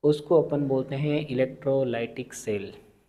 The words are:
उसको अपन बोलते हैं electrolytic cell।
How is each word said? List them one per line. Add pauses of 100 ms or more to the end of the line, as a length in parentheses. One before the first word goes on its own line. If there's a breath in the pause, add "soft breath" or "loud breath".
उसको
अपन
बोलते
हैं
electrolytic
cell। (360)